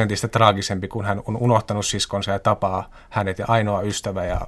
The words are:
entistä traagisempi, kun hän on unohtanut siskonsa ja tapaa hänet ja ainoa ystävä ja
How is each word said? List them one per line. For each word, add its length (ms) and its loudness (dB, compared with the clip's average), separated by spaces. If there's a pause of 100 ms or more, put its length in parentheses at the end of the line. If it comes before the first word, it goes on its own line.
entistä 260 0
traagisempi, 600 2
kun 180 -6
hän 200 -2
on 120 -4
unohtanut 480 2
siskonsa 460 -4
ja 80 -2
tapaa 500 0 (200)
hänet 300 -4
ja 80 -6
ainoa 340 2
ystävä 440 -4
ja 220 -2